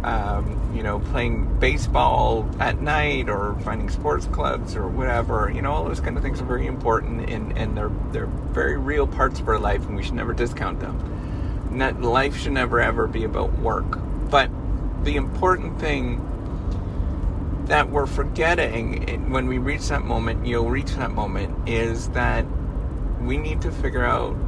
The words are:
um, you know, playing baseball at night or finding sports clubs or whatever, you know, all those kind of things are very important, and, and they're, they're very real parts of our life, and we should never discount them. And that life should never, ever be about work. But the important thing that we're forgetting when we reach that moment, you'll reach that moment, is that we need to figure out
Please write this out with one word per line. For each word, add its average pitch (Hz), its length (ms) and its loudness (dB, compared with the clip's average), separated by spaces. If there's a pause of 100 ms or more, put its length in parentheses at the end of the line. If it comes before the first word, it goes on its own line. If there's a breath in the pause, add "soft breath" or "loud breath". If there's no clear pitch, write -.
um, 104 680 0
you - 100 -2
know, 104 160 0
playing 120 460 2 (140)
baseball 127 880 4 (100)
at 123 220 0
night 147 480 2
or 104 340 0
finding 110 260 -2
sports - 380 0
clubs 127 480 -2
or - 120 -2
whatever, 117 680 2
you - 80 -2
know, 139 100 0
all 156 140 0
those 165 140 -2
kind - 180 -2
of - 60 0
things 139 180 0
are 131 40 -4
very 123 220 0
important, 113 640 0
and, 110 280 -4
and 110 200 0
they're, 104 140 -2 (200)
they're - 140 -2
very - 520 -2
real 139 300 2
parts 127 320 0
of - 80 -4
our 107 120 4
life, 104 260 0
and 104 100 -6
we 101 80 -2
should - 120 -2
never - 180 -2
discount 117 460 -2
them. - 200 -4 (720 loud breath)
And 131 100 0
that 127 200 0
life 131 360 2
should - 160 -2
never, 120 280 4
ever 113 260 2
be 110 160 -2
about 101 360 0
work. 110 400 0 (300)
But 135 200 6 (540)
the 143 120 2
important 180 640 0
thing 127 420 0 (1400 loud breath)
that 147 240 2
we're 143 180 0
forgetting 135 1200 0
when 131 160 0
we 127 120 0
reach 143 300 -2
that 139 140 0
moment, 113 420 0
you'll 117 240 2
reach 139 260 0
that 113 160 -2
moment, 98 580 -2
is 113 400 0
that 120 360 2 (760)
we 123 160 0
need 151 240 0
to - 100 -2
figure 131 340 0
out 120 300 0 (120)